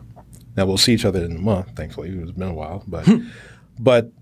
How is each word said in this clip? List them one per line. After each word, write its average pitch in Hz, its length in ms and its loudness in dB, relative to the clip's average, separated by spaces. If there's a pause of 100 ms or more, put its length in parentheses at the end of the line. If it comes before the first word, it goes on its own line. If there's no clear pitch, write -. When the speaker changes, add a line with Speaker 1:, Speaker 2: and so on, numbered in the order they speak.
(580)
Speaker 1:
Now, 95 80 2
we'll 95 100 0
see 120 180 4
each 113 120 2
other 92 180 0
in 82 140 -6
a - 20 -8
month, 95 280 0 (100)
thankfully. 78 320 -10
It's 87 240 -10
been 92 160 -6
a 85 40 -6
while. 80 320 -10
But, 82 200 -4
Speaker 2:
Hmm. 233 220 4 (520)
Speaker 1:
but 117 320 4 (100)